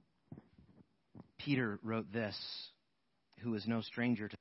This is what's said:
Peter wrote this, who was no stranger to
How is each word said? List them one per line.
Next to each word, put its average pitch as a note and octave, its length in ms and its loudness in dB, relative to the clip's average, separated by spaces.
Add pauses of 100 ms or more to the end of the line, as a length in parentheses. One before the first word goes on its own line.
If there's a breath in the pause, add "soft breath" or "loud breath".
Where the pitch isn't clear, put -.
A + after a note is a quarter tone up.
(1400)
Peter B2+ 460 2
wrote A2 280 0
this, G#2+ 240 0 (1080)
who A#2 100 0
was G#2 160 0
no A#2 140 4
stranger A#2 460 2
to - 140 -10